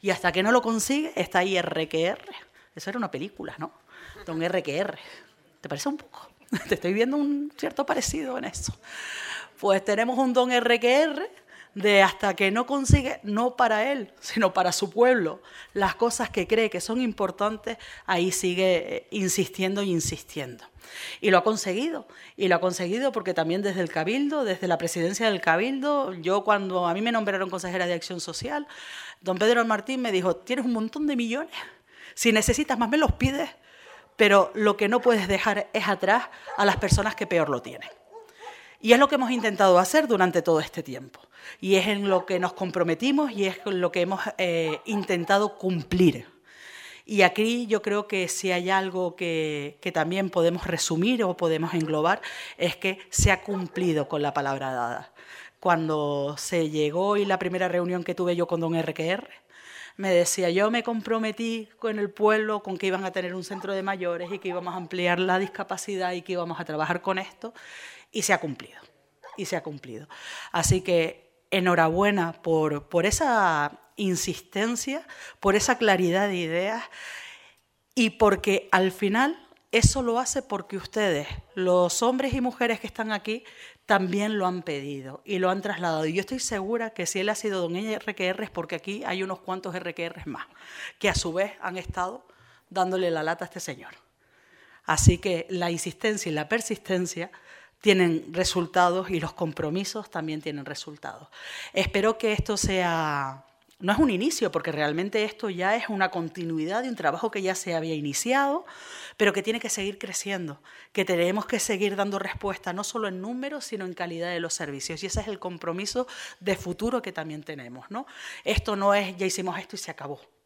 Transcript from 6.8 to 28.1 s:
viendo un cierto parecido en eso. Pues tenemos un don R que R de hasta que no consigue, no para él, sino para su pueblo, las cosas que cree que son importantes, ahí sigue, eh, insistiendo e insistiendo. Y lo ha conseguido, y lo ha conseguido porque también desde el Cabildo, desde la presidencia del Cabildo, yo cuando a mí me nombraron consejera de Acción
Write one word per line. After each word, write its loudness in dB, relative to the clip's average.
viendo 0
un -2
cierto -4
parecido -2
en -8
eso. -10
Pues 4
tenemos 0
un 2
don 4
R 4
que 4
R -2
de 6
hasta 2
que 2
no 0
consigue, 2
no -2
para 2
él, -6
sino 0
para 2
su -2
pueblo, 4
las 2
cosas 0
que -2
cree 2
que -4
son -4
importantes, -2
ahí 2
sigue, 2
eh, -8
insistiendo 0
e 0
insistiendo. -4
Y 4
lo 8
ha 4
conseguido, -2
y 0
lo 6
ha 2
conseguido -2
porque -4
también 0
desde -2
el -2
Cabildo, -2
desde -2
la 2
presidencia 0
del -2
Cabildo, 0
yo 0
cuando 2
a 2
mí -2
me 0
nombraron 0
consejera -2
de 0
Acción -6